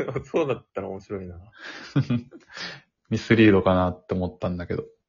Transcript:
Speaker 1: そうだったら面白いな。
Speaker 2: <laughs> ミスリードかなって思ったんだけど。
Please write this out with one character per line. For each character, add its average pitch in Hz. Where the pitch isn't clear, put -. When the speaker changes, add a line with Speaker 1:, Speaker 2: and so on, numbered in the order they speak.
Speaker 1:
そ 165
う -
だ 123
っ -
た 98
ら 98
面 95
白 98
い 92
な。 87
Speaker 2:
<laughs> -
ミ 110
ス -
リ 110
ー -
ド 95
か 95
な 92
っ -
て -
思 92
っ -
た -
ん 87
だ 87
け -
ど。 -